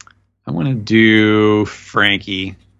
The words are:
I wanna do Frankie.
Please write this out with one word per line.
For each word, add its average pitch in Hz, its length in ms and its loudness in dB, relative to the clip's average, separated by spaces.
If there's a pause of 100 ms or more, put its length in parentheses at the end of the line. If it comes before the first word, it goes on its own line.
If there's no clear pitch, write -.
(480)
I 127 40 -10
wanna 139 220 -4
do 107 920 2
Frankie. 101 880 -4 (240)